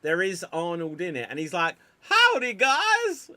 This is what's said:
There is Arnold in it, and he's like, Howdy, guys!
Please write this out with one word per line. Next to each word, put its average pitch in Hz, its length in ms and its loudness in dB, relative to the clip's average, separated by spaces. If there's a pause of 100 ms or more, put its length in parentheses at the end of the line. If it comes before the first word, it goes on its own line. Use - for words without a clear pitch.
There 165 200 0
is 185 300 -4
Arnold 165 480 -4
in 175 160 -6
it, 123 120 -6
and 131 100 -10
he's 156 140 -6
like, 165 240 0 (260)
Howdy, 415 520 4
guys! 349 800 0